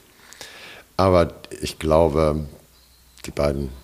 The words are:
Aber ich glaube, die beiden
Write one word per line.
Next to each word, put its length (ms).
Aber 340
ich 180
glaube, 600
die 60
beiden 400